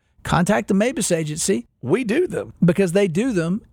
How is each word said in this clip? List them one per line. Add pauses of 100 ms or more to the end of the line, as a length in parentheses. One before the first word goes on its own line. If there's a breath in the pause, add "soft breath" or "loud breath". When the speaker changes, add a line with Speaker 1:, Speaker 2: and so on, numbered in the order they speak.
(240)
Speaker 1:
contact
the
Mabus
Agency. (140)
Speaker 2:
We
do
them. (100)
Speaker 1:
Because
they
do
them. (120)